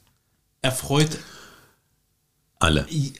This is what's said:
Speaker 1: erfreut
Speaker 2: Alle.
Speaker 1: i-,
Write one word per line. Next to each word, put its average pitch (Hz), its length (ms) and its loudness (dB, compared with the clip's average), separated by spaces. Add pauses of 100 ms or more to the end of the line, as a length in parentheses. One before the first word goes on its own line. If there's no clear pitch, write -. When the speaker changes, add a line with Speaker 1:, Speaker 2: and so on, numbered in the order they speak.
(600)
Speaker 1:
erfreut 143 560 0 (1400)
Speaker 2:
Alle. 76 300 2
Speaker 1:
i-, 143 300 -2